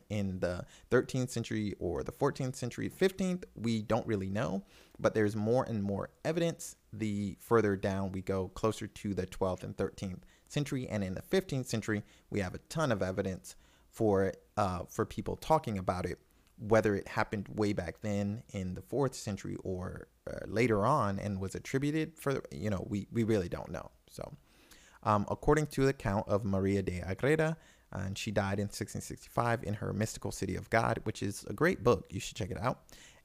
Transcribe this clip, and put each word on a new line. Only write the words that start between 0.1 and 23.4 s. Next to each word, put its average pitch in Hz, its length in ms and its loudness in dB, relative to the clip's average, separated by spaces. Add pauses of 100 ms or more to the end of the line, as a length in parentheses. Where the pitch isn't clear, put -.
the 90 260 -2 (260)
thirteenth 123 400 2
century 107 480 -2
or 90 240 -2
the - 100 -8
fourteenth 131 440 -2
century, 113 320 -6
fifteenth, 185 560 0 (120)
we 110 260 0
don't 113 240 0
really 98 240 0
know. 143 340 -2 (340)
But 107 140 2
there's 107 240 4
more 113 280 2
and 110 180 -2
more 101 260 -2 (160)
evidence 165 520 -2 (180)
the 104 440 -2
further 104 380 6
down 95 360 0
we 95 100 -4
go, 95 260 0
closer - 380 -2
to - 260 -6
the 92 140 -2
twelfth 92 380 -2
and 101 120 -8
thirteenth 95 480 -4 (240)
century. 139 400 -4
And 104 160 -2
in 92 100 -4
the - 60 -6
fifteenth 143 480 0
century, 107 340 0 (280)
we 107 100 -2
have 90 140 -4
a - 40 -10 (120)
ton 156 200 2
of 98 120 2
evidence 92 520 -2 (360)
for, 98 420 4 (240)
uh, 92 320 0
for - 160 -2
people 98 320 -6
talking 151 400 0
about 92 300 -2
it, 87 120 -4 (380)
whether 107 380 6
it 95 120 -2
happened 107 420 -2
way 104 260 2
back 87 260 -6
then 101 420 -2 (120)
in 92 180 -4
the 90 80 -8
fourth 131 340 -2
century 98 500 -6
or, 90 440 -6 (220)
uh, - 160 -8
later 107 400 4
on 113 320 2
and 95 220 -2
was 95 140 -4
attributed 151 600 -2
for, - 340 -2
you 87 200 -4
know, 95 180 -2
we, 101 240 -2
we 117 100 2
really 101 280 2